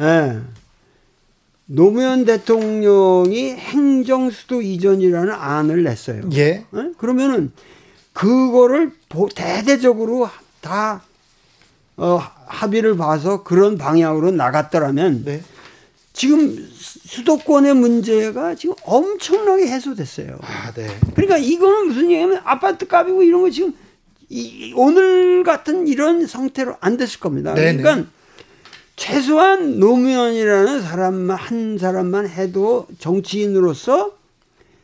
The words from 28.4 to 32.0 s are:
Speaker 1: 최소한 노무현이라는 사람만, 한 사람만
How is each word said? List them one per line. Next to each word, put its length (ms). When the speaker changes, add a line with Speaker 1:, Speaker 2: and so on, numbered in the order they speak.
Speaker 1:
최소한 840
노무현이라는 1040
사람만, 520
한 440
사람만 500